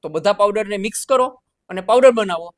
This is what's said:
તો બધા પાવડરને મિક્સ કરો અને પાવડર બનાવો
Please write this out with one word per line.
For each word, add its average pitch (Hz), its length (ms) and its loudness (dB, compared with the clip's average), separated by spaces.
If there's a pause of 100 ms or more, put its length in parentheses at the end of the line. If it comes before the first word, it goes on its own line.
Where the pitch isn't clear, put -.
તો 160 80 -12
બધા 160 240 -2
પાવડરને 208 440 -2
મિક્સ 208 280 -8
કરો 262 360 -2 (280)
અને 185 120 -10
પાવડર 247 300 6
બનાવો 175 460 -4